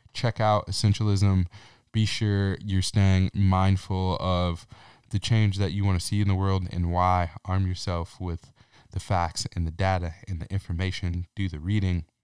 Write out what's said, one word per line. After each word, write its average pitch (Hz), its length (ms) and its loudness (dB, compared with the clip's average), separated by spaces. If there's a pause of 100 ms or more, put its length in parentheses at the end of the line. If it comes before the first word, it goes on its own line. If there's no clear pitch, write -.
(140)
Check - 260 -4
out 107 280 2
Essentialism. 101 760 2 (460)
Be 110 140 2
sure 98 580 0
you're 95 180 0
staying 95 520 4
mindful 95 840 2
of 90 460 -2 (440)
the 101 100 -2
change 107 380 2
that 98 140 0
you 98 140 -2
wanna 92 140 2
see 101 220 -2
in 101 60 2
the 98 80 2
world 95 360 0
and 87 200 -2
why. 90 400 2 (140)
Arm 92 220 0
yourself 87 520 -6
with 87 320 -8 (400)
the 92 80 -6
facts 87 460 -2 (100)
and 85 120 -2
the 80 40 -4
data 87 420 -2 (140)
and 85 140 -8
the - 100 -12
information. 87 840 -4
Do 98 140 -4
the 73 100 -10
reading. 90 460 -2 (180)